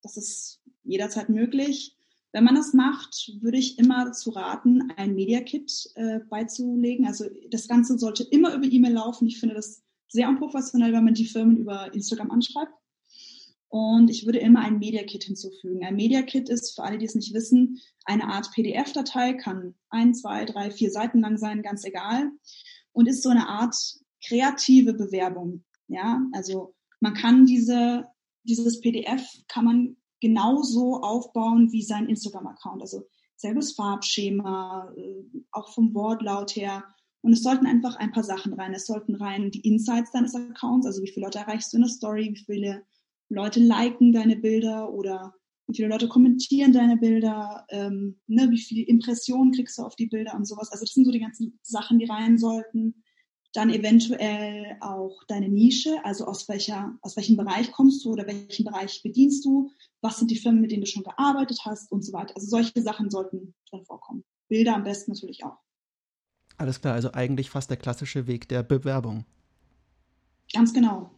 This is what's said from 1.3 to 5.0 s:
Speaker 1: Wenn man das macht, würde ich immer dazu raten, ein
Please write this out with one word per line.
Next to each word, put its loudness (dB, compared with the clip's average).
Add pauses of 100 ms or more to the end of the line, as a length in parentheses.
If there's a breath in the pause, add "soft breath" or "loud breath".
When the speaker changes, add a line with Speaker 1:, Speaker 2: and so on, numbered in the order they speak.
Speaker 1:
Wenn 4
man 8
das 0
macht, 0 (120)
würde 0
ich -4
immer 4
dazu -10
raten, 2
ein -2